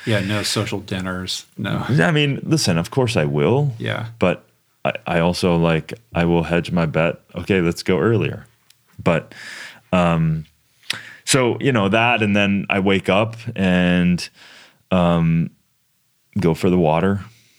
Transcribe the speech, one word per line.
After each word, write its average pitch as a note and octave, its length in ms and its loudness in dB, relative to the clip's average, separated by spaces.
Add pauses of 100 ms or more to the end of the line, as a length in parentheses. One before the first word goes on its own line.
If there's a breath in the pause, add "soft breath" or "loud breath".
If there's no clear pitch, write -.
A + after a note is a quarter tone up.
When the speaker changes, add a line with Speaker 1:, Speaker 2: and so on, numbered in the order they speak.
Speaker 1:
Yeah, G#2+ 140 0
no G2+ 220 -4
social G2+ 380 -4
dinners, F#2 640 -8 (100)
no. G2+ 320 -4
Speaker 2:
I E3 220 2
mean, D3 320 0
listen, B2+ 360 0
of F2 120 -4
course A2+ 260 -2
I D#2 80 2
will. F#2+ 540 0
Speaker 1:
Yeah. G#2+ 280 -6 (120)
Speaker 2:
But - 260 0 (400)
I, - 80 0 (140)
I E2+ 140 0
also, F2 360 2
like, E2 360 0 (220)
I E2+ 100 0
will E2+ 200 2
hedge E2+ 280 -2
my E2+ 140 0
bet, D#2+ 340 -2 (160)
"Okay, F#2 240 0
let's E2+ 240 -2
go F#2 140 0
earlier." F2 480 0 (560)
But, E2 300 -2 (600 loud breath)
um, E2 520 0 (800 loud breath)
so, B2+ 360 2
you B2+ 100 2
know, G2+ 180 2
that, A2+ 340 2
and G2+ 120 2
then G2+ 340 2
I G2 120 0
wake G2 280 2
up G#2+ 280 2 (180)
and, F2+ 720 2 (640 loud breath)
um, E2+ 600 2 (920)
go E2 140 2
for G2 160 0
the F2+ 80 4
water. F2 420 2 (380 loud breath)